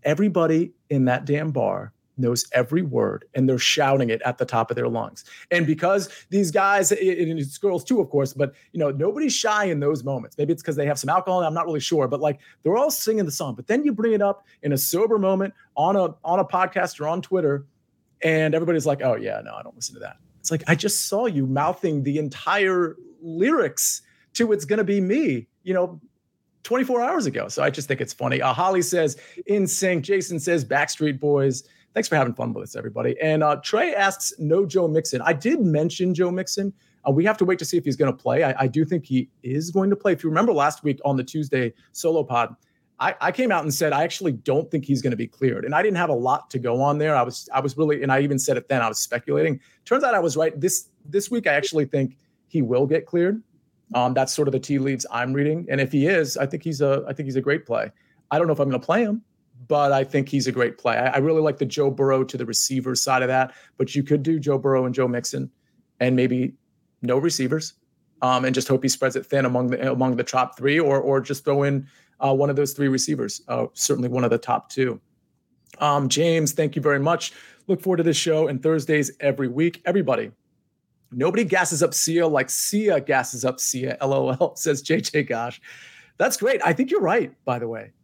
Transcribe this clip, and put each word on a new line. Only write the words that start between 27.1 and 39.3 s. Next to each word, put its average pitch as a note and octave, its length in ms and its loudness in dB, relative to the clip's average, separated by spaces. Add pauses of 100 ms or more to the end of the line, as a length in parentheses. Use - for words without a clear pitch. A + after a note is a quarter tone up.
ago." - 220 -6
So - 140 -4
I D3 80 2
just C#3 160 -8
think C3+ 140 -2
it's C3+ 120 -6
funny. C3 300 -2
Uh, C3 100 2
Holly F3+ 300 2
says, D#3+ 340 0 (300)
"In G3+ 200 2
sync." F3+ 380 0
Jason F3+ 360 -2
says, E3 240 0
"Backstreet C#3+ 560 -2
Boys." C#3 440 0 (300)
Thanks A3 140 -2
for D#3+ 80 0
having C3 180 2
fun A#2 180 -4
with G2+ 120 -8
us, G#2+ 120 -14
everybody. A#2 440 -4
And, D#3 220 2
uh, D3 200 2
Trey D#4+ 320 0
asks, G3 440 0
"No E3 280 2
Joe F3 220 0
Mixon." D#3 340 0
I E3+ 100 2
did A#3 280 0
mention E3+ 520 2
Joe F3 180 0
Mixon. F#3+ 420 -4 (340)
Uh, C#3 60 2
we D#3 120 4
have G#3+ 140 2
to G3 60 4
wait F3+ 160 0
to E3 40 -8
see D#3+ 120 -2
if E3+ 80 0
he's C3+ 120 -2
gonna C3+ 160 2
play. B2 300 0
I, C3+ 220 0
I - 20 2
do D3+ 180 2
think D#3+ 200 -4
he C3 240 -2 (140)